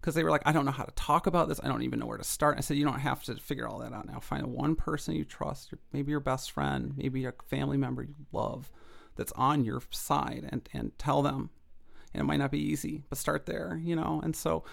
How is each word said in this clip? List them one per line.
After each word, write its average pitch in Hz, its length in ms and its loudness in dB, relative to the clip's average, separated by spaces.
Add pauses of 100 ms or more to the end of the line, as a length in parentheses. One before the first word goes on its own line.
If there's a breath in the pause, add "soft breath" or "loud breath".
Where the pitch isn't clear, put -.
'Cause 160 120 0
they 165 100 4
were 160 60 4
like, 151 160 6
"I 147 60 8
don't 151 140 6
know 139 60 2
how 135 120 -4
to - 80 -8
talk - 340 4
about 170 220 4
this. 151 160 -2
I - 40 0
don't 123 140 0
even 123 160 0
know 113 80 -2
where 113 140 -6
to - 40 -8
start." - 360 2
I - 20 -2
said, 143 160 0
"You 147 80 4
don't 135 140 2
have 131 240 0
to - 140 -4
figure 123 300 -4
all 104 120 -6
that 120 120 -8
out - 140 -8
now. - 140 -8
Find - 280 -2
one 135 280 2
person 160 400 -2
you 156 100 0
trust, - 460 -6
your, - 80 -12 (140)
maybe 139 180 0
your 147 80 2
best 131 320 0
friend, 139 440 0
maybe 131 300 0
a 123 80 -4 (140)
family 139 300 0
member 127 260 0
you 143 100 -10 (180)
love - 400 -2 (440 loud breath)
that's - 160 -4
on 135 340 4
your 123 240 0
side, 135 640 0
and, - 220 -4
and 120 260 -4
tell 143 240 4
them." 139 260 0 (640 soft breath)
And - 80 -2
it - 40 2
might 147 120 4
not 139 140 2
be 147 80 0
easy, 151 500 -2
but 139 80 -4
start 151 300 0
there, 160 360 -2
you 170 120 0
know? 156 280 0
And 160 120 0
so 160 380 0